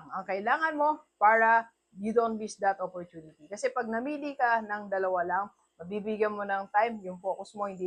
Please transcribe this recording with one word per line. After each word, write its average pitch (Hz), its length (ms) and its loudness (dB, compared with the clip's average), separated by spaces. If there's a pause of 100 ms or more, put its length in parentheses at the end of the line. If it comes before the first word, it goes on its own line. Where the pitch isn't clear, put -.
ang 185 160 -8
kailangan 240 480 0
mo 302 320 0 (160)
para 226 480 6 (320)
you 208 80 -2
don't 226 320 2
miss 214 160 -8
that 196 240 0
opportunity. 175 640 -12
Kasi 214 240 -2
pag 247 160 -4
namili 277 480 -4
ka 233 320 2
ng 208 240 -6
dalawa 190 320 0
lang, 185 240 0 (320)
mabibigyan 208 560 -2
mo 202 80 -6
ng 196 320 -4
time, 214 320 0
yung 180 160 -10
focus 190 320 -6
mo 202 160 -6
hindi 185 180 -8